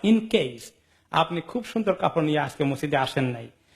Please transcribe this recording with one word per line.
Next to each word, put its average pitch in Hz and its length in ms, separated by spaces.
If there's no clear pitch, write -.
In 220 160
case 143 440
আপনি 165 300
খুব 233 240
সুন্দর 214 300
কাপড় 170 300
নিয়ে 151 140
আজকে 143 260
মসজিদে 143 320
আসেন 131 280
নাই, 120 260